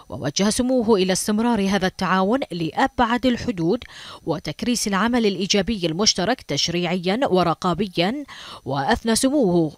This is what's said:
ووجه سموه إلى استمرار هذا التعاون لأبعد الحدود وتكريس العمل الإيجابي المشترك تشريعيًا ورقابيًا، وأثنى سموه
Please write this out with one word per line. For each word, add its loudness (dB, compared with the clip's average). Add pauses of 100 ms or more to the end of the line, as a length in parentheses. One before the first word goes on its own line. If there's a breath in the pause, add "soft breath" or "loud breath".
ووجه -2
سموه 2
إلى 2
استمرار 0
هذا 0
التعاون 0 (120)
لأبعد 0
الحدود 0 (460 loud breath)
وتكريس 0
العمل 2
الإيجابي 0
المشترك -2
تشريعيًا -2
ورقابيًا، 0 (420 loud breath)
وأثنى -2
سموه 2